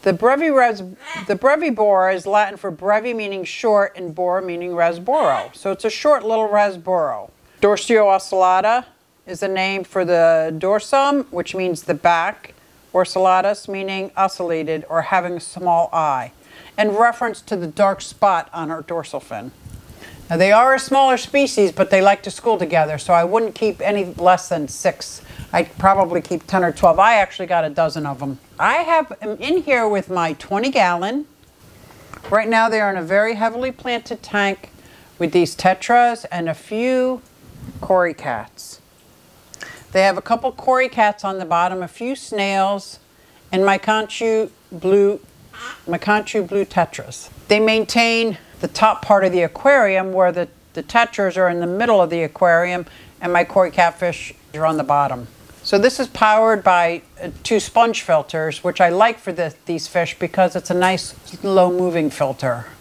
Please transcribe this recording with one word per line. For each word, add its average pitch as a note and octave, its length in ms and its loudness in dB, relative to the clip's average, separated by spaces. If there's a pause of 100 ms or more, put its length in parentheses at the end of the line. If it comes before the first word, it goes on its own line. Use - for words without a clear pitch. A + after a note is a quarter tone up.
The F#3+ 100 2
brevi C#4 420 2
ras-, A#3 280 2 (440)
the G3+ 80 0
brevibora G#3 760 2
is F3 120 -6
Latin G3+ 300 0
for F#3+ 160 -10
brevi, G#3 420 -2
meaning G3 300 -6
short, G#3 540 0
and E3+ 180 -10
bora, F3+ 260 -2
meaning F3+ 300 -8
rasboro. E3+ 840 0
So - 180 -6
it's G3 120 -8
a A3 60 0
short C4+ 340 0
little A3 240 0
rasboro. F3+ 840 -2 (300)
Dorsio-ocellata G3+ 1200 2 (400)
is F3 160 -10
the G3 80 -2
name F#3+ 340 -4
for F#3 220 -4
the E3 520 4
dorsum, C4+ 720 0
which F3 260 -6
means F3+ 280 -4
the E3+ 120 -2
back, E3+ 580 0 (400)
or F#3 100 2
ocellatus, F#3 640 0
meaning G3 440 -8
ocellated E3 760 -4
or E3 140 -2
having F3+ 320 -2
a E3 80 -10
small F3 500 -2
eye, C#3 400 -2 (460)
in G#3 180 0
reference A#3 460 0
to - 160 -8
the E3+ 100 -6
dark G3 340 0
spot F#3 520 -2
on D#3+ 160 -8
her D#3+ 140 -8
dorsal D#3 360 -8
fin. A#2 320 -12 (760)
Now, E3 80 -2
they F#3+ 140 6
are B3 220 6
a C4 60 2
smaller C4 380 2
species, B3+ 540 2
but F#3+ 200 0
they F#3+ 100 4
like G3 220 4
to G3 80 -10
school A3+ 260 -2
together, D#3 400 0
so F3+ 160 0
I E3+ 100 4
wouldn't G#3 320 0
keep G#3 260 -4
any G3+ 240 -2
less F3+ 440 2
than D#3 180 -4
six. - 540 -6 (320)
I'd E3+ 240 -2
probably F#3+ 420 2
keep - 280 -8
ten F#3 160 0
or E3+ 80 0
twelve. E3 260 2
I G#3+ 160 6
actually G3 320 0
got E3+ 180 0
a D#3 60 -4
dozen D3+ 380 -2
of C3+ 140 -8
'em. C#3 180 -8 (200)
I A3 180 2
have E4 440 0
'em G#3+ 180 -8
in D#4 220 -2
here B3 260 0
with G3+ 220 -2
my E3+ 240 -4
twenty G#3 360 -4
gallon. G#3+ 580 -2 (1040)
Right G#3+ 180 2
now, A3+ 180 4
they A3 140 0
are G3+ 80 0
in F#3+ 80 -4
a F3 60 -6
very G#3 320 0
heavily A3+ 360 -4
planted A#3+ 520 -8
tank G3 480 -4 (480)
with E3+ 120 -2
these F3 240 2
tetras A#3 760 0
and E3+ 180 -6
a D#3 60 -4
few B3+ 680 -2 (580)
cory F3+ 360 2
cats. - 640 -10 (1120)
They F#3+ 100 2
have F#3+ 160 4
a F#3+ 40 -8
couple A#3+ 300 -2
cory B3+ 380 0
cats G#3 340 0
on G3 140 -4
the F#3 80 -8
bottom, F3+ 380 0
a E3+ 40 -10
few B3 280 -8
snails, G3 840 -4 (540)
and F#3+ 120 0
my G3 140 4
conchu A3 720 -2 (220)
blue, G3 480 2 (680)
my E3+ 120 -4
conchu G#3 460 -2
blue G3 200 -2
tetras. - 640 -6 (180)
They G#3 120 2
maintain A3 800 0 (200)
the - 80 -6
top - 360 0
part G3+ 200 4
of F#3+ 80 2
the F3+ 120 2
aquarium F#3+ 680 2
where F#3 200 2
the, F3 160 -4 (260)
the D#3+ 80 -10
tetras G3+ 560 0
are F#3 120 2
in F3 100 -4
the E3+ 80 -4
middle G#3 340 2
of E3+ 80 2
the E3 140 -2
aquarium F3 600 0 (360)
and F3 100 -4
my F3 120 4
cory F3+ 260 2
catfish E3+ 640 -2 (200)
are D#3 120 -4
on D#3+ 120 2
the D3+ 60 -2
bottom. C3+ 440 0 (340)
So - 160 0
this A#3+ 220 2
is C4 80 -2
powered A3 560 2
by, E3+ 380 2 (200)
uh, F3 80 -10 (140)
two A3 160 2
sponge A3+ 440 0
filters, D#3 600 -2
which F3+ 160 -4
I F3 100 6
like A3 300 2
for F#3 140 -10
the, E3 200 -4 (120)
these E3 220 -6
fish E3+ 300 -2
because F3+ 380 0
it's F3 140 -8
a F3 60 -2
nice F#3 400 -2 (280)
low F#3 280 4
moving F3 380 0
filter. C3 580 -4 (140)